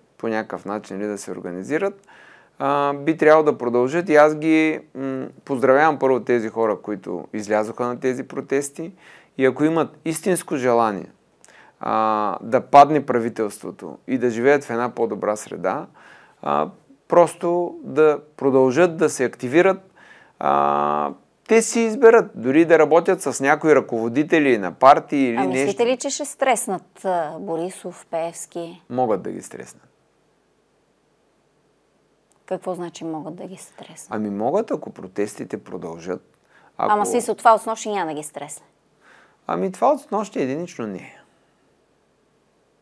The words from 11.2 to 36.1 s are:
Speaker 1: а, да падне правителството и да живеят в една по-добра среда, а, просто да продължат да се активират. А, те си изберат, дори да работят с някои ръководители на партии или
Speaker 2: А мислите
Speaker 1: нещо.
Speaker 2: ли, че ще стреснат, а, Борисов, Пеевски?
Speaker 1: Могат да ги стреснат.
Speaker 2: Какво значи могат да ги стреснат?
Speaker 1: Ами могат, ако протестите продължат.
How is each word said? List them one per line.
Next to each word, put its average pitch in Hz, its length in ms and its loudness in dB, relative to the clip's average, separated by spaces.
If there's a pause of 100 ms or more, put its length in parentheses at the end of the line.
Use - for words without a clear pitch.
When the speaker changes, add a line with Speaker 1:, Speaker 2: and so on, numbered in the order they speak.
Speaker 1:
а, 107 600 -2
да 113 200 -2
падне 143 460 6
правителството 107 1000 -6
и 127 120 -4
да 120 120 0
живеят 135 340 2
в - 60 -10
една 120 180 -4
по-добра 107 480 -4
среда, 92 500 -6 (560)
а, 147 260 -2 (420)
просто 175 720 2
да 147 380 2 (160)
продължат 135 600 2
да 156 140 0
се - 140 -2
активират. 170 720 0 (440)
А, 71 760 0 (360)
те 226 140 4
си 233 180 -2
изберат, 226 540 6
дори 135 300 2
да 160 140 6
работят 160 440 2
с 131 180 -4
някои 151 340 4
ръководители 127 840 2
на 90 140 -4
партии 139 560 4
или 117 80 -2
Speaker 2:
А 127 80 -2
мислите 131 200 -2
Speaker 1:
нещо. 202 220 0
Speaker 2:
ли, 254 100 0
че 277 140 -8
ще 294 140 -8
стреснат, - 800 -4
а, 170 340 -2
Борисов, 175 720 -8
Пеевски? 170 800 -10
Speaker 1:
Могат 120 320 0
да 98 100 -10
ги 95 100 -12
стреснат. - 400 -18 (2750)
Speaker 2:
Какво 185 280 -6
значи 170 300 -12
могат 160 320 -10
да 180 100 -16
ги 185 100 -18
стреснат? - 540 -20
Speaker 1:
Ами 107 200 -6
могат, 131 400 -2
ако - 200 -8
протестите 101 760 -8
продължат. 85 760 -12 (400)